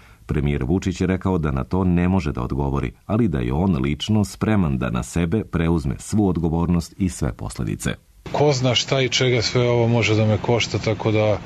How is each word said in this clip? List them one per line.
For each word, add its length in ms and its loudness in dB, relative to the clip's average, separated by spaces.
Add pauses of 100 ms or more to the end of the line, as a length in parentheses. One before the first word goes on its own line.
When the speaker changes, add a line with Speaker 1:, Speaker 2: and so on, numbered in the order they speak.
(260)
Speaker 1:
premijer 380 0
Vučić 360 -2
je 60 2
rekao 320 0
da 120 -2
na 140 -2
to 200 -2
ne 240 2
može 240 0
da 100 -4
odgovori, 500 -2 (140)
ali 220 0
da 100 -2
je 140 -2
on 300 2
lično 420 0
spreman 540 0
da 120 -4
na 120 -4
sebe 420 -2
preuzme 540 0
svu 300 0
odgovornost 720 0
i 100 0
sve 240 -4
posledice. 640 -6 (380)
Speaker 2:
Ko 200 2
zna 220 0
šta 260 0
i 80 0
čega 340 0
sve 260 0
ovo 200 2
može 260 2
da 120 4
me 120 2
košta, 400 0
tako 320 -2
da 360 2